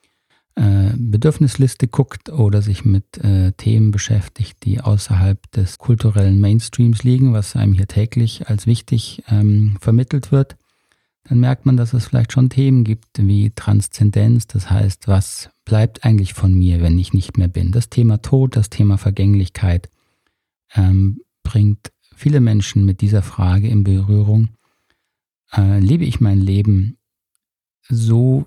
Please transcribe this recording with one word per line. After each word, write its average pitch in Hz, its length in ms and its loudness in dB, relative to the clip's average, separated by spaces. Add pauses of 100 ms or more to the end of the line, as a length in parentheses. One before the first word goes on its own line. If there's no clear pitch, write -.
(560)
äh, 101 400 0
Bedürfnisliste 123 920 0
guckt - 400 -6
oder 104 340 0
sich 104 220 -4
mit, 98 340 0
äh, 95 340 0
Themen 110 380 0
beschäftigt, - 760 -4
die 107 160 -2
außerhalb 98 720 -2
des 98 260 -4
kulturellen 101 600 0
Mainstreams 113 640 0
liegen, 127 300 2
was 107 240 -4
einem 104 160 2
hier 95 160 0
täglich 113 600 -4
als 107 180 -4
wichtig, - 640 -4
ähm, 104 520 2
vermittelt 123 500 -2
wird, 139 260 0 (680)
dann 123 160 0
merkt 127 240 -2
man, 131 120 2
dass 120 180 -2
es 117 120 -2
vielleicht 117 260 -2
schon 127 180 2
Themen 131 340 2
gibt 107 420 -4
wie 101 240 2
Transzendenz, 107 960 0
das - 240 -8
heißt, 98 380 -2
was - 420 -2 (140)
bleibt 110 400 -2
eigentlich 107 300 2
von 95 180 0
mir, 90 300 2
wenn 85 160 2
ich 90 160 -2
nicht - 240 -2
mehr 90 100 2
bin? 87 240 -2
Das 117 160 -2
Thema 113 320 0
Tod, 131 360 0
das 110 120 0
Thema 101 300 2
Vergänglichkeit, 98 920 -2 (840)
ähm, 95 480 2 (200)
bringt 104 500 -2 (220)
viele 143 260 0
Menschen 104 440 2
mit 95 160 0
dieser 101 220 0
Frage 95 460 -2
in 104 160 0
Berührung. 104 640 0 (1000)
Äh, 101 280 2
lebe 143 240 0
ich 131 160 -6
mein 101 200 2
Leben 98 580 0 (920)
so, 120 580 0